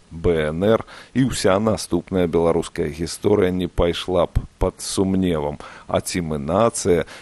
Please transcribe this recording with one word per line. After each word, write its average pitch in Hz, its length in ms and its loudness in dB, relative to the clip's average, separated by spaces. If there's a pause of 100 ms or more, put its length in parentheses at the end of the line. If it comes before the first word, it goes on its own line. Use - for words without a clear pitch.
Б 82 480 0
Н 87 80 -2
Р, 107 240 2 (240)
і 127 160 2
ўся 98 320 2
наступная 90 720 0
беларуская 82 560 0
гісторыя 90 640 0
не 92 160 -2
пайшла 87 640 0
б - 80 0 (160)
пад - 240 -2
сумневам, 90 800 0 (320)
а 90 80 2
ці 90 240 -4
мы 78 160 -4
нацыя, 87 640 0 (180)